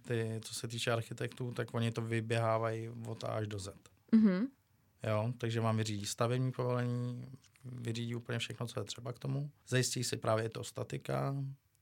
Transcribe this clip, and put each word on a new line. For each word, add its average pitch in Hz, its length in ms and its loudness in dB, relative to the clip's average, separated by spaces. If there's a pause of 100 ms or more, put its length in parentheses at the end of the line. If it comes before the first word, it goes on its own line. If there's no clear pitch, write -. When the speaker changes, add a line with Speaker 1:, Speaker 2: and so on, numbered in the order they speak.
Speaker 1:
ty, 113 380 -2
co - 140 -10
se - 140 -6
týče 117 240 0
architektů, 120 600 -2
tak 117 220 -4
oni 117 160 4
to 117 120 -2
vyběhávají 113 880 2 (180)
od 117 180 -6
A - 40 -4
až 110 180 0
do 104 120 -6
Z. 95 140 -8 (400)
Speaker 2:
Mhm. 214 340 8 (640)
Speaker 1:
Jo, 110 300 2
takže 113 220 0
vám 113 160 4
vyřídí 104 300 0
stavební 127 460 2
povolení, 123 720 -2 (400)
vyřídí 117 500 -4
úplně 120 240 -2
všechno, 117 280 -4
co 117 140 -4
je 104 40 -4
třeba 120 280 -8
k - 60 -12
tomu. 143 320 -2 (180)
Zajistí 127 360 4
si - 120 0
právě 113 320 2
to 120 160 -6
statika, 139 680 -2 (480)